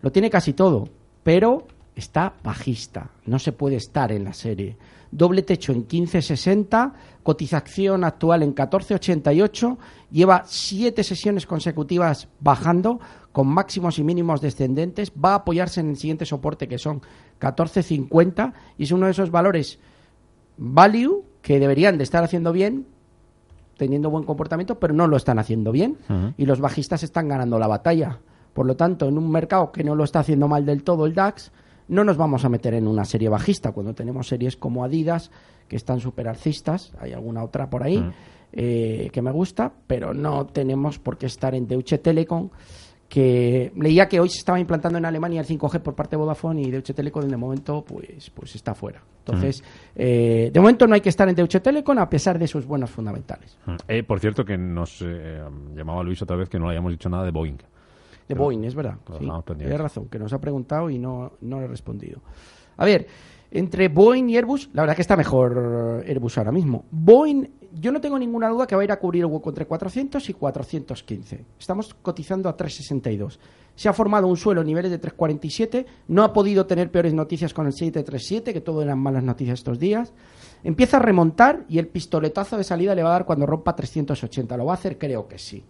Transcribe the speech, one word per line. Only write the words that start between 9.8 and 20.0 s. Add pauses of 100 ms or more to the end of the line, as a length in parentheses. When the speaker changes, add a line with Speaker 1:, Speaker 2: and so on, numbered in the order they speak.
Speaker 1:
lleva
siete
sesiones
consecutivas (140)
bajando, (320)
con
máximos
y
mínimos
descendentes,
va
a
apoyarse
en
el
siguiente
soporte,
que
son (380)
catorce
cincuenta, (220)
y
es
uno
de
esos
valores (800)